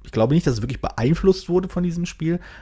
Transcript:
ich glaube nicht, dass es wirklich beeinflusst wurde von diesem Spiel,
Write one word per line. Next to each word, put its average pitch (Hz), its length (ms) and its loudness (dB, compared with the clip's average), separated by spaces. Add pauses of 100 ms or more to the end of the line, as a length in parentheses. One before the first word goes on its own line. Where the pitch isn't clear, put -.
ich - 80 -20
glaube 113 220 4
nicht, 170 140 4
dass 123 80 2
es 104 60 -2
wirklich 120 200 -6
beeinflusst 170 680 2
wurde 185 200 0
von 175 140 -4
diesem 175 220 -4
Spiel, 170 340 -4 (220)